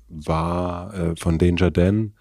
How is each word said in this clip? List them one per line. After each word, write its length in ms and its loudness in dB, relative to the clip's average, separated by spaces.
war, 840 -4
äh, 220 -2
von 240 0
Danger 320 4
Dan 500 2